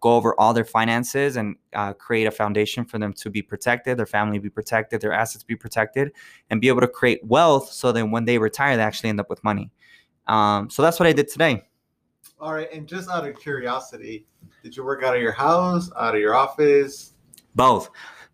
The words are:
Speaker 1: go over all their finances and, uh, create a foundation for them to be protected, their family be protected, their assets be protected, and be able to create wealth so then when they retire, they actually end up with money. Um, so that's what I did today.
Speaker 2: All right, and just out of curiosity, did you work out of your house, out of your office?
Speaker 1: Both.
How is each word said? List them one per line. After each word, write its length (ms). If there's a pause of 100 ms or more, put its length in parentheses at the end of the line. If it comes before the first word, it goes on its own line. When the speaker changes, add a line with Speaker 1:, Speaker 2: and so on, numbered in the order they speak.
Speaker 1:
go 140
over 220
all 140
their 120
finances 720
and, 200 (160)
uh, 220
create 320
a 40
foundation 540
for 140
them 160
to 160
be 120
protected, 560
their 80
family 320
be 120
protected, 500
their 120
assets 300
be 140
protected, 560 (380)
and 100
be 80
able 140
to 60
create 360
wealth 480
so 180
then 200
when 160
they 120
retire, 380
they 60
actually 260
end 100
up 120
with 120
money. 280 (560)
Um, 420
so 140
that's 180
what 60
I 60
did 160
today. 340 (760)
Speaker 2:
All 140
right, 180
and 160
just 220
out 180
of 140
curiosity, 840 (360)
did 140
you 80
work 180
out 140
of 60
your 100
house, 640
out 180
of 60
your 140
office? 800 (400)
Speaker 1:
Both. 340 (460)